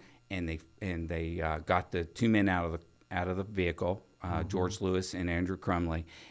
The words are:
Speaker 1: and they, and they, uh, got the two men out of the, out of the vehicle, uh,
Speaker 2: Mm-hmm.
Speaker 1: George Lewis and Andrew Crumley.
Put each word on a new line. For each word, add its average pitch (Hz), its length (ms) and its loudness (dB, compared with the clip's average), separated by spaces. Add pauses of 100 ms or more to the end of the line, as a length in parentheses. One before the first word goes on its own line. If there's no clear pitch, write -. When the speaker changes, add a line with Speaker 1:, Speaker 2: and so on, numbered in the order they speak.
(300)
Speaker 1:
and 90 180 -2
they, 80 120 -4 (220)
and 82 280 -4
they, 82 320 -2
uh, 78 180 0
got 90 320 0
the 87 140 -2
two - 240 2
men 104 200 6
out 87 160 2
of 82 80 -2
the, 82 60 -4 (360)
out 90 120 0
of 92 100 0
the 98 60 -2
vehicle, 92 600 0 (200)
uh, 87 160 0
Speaker 2:
Mm-hmm. 90 100 -2
Speaker 1:
George 95 320 0
Lewis 92 320 2
and 87 160 -2
Andrew 87 280 0
Crumley. 85 480 0 (260)